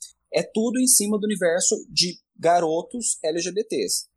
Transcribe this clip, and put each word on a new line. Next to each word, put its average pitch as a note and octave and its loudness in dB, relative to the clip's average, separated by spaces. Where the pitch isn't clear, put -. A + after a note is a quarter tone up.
é E3 0
tudo A3+ -2
em B3+ 2
cima G#3 2
do G3+ -2
universo F#3 0
de E3+ 0
garotos E3+ 0
L D#3+ -2
G F3 -4
B G3+ -2
Ts. - -4